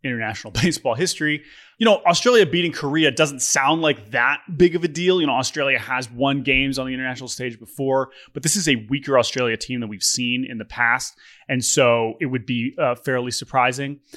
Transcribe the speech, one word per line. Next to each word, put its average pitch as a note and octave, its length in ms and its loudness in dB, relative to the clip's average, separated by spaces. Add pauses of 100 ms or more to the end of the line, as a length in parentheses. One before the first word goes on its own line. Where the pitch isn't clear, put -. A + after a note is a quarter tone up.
international A2+ 460 -6
<laughs> G2 100 -4
baseball C#3 340 0
history. D3+ 480 -2 (360)
You A3+ 60 2
know, G#3 200 4
Australia G3+ 400 6
beating E3+ 260 0
Korea D3+ 400 2
doesn't C#3+ 300 0
sound D3+ 400 2
like G#2+ 300 0
that B2 280 2 (160)
big E3+ 200 4
of E3+ 80 -4
a F3 40 2
deal. F3 320 0
You D#3 80 2
know, C3+ 60 0
Australia C3 460 0
has B2+ 300 -6
won C3+ 340 0
games C3+ 340 0
on C3 100 -4
the C3 60 -6
international B2+ 340 -8
stage A#2+ 320 -10
before, C3 520 -2 (220)
but C3+ 100 -8
this D#3 120 0
is E3+ 140 0
a A#2 200 0
weaker C#3 280 0
Australia A#2+ 400 2
team B2 220 -6
than A2+ 100 -6
we've G#2 140 -8
seen B2 420 -2
in A#2+ 140 -10
the G#2+ 60 -10
past. A#2+ 520 -2 (320)
And B2+ 140 -2
so A#2 580 2
it D#3 60 -2
would B2+ 180 -4
be, B2 320 -4
uh, A#2+ 180 0
fairly B2 360 -4
surprising. C3+ 680 -2 (180)